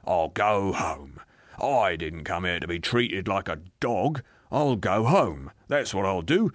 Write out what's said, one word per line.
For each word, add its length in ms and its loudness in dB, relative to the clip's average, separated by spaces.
I'll 240 0
go 440 2
home. 460 -6
I 340 2
didn't 280 -6
come 220 -4
here 140 0
to 80 -6
be 120 -2
treated 480 0
like 220 0
a 100 -4
dog. 420 0
I'll 240 2
go 300 0
home. 460 2
That's 260 -2
what 120 0
I'll 160 0
do. 340 2